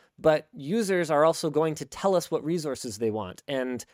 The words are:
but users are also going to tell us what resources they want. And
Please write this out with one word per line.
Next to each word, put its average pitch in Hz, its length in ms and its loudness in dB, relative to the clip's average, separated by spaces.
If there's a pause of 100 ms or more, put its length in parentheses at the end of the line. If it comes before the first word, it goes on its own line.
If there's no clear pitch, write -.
(180)
but 156 340 2
users 180 560 -2
are 151 160 4
also 160 260 2
going 151 260 0
to 147 80 -10
tell 190 320 0
us 170 160 -2
what 156 100 -2
resources 139 560 -4
they 113 140 0
want. 101 340 -8
And 127 480 -4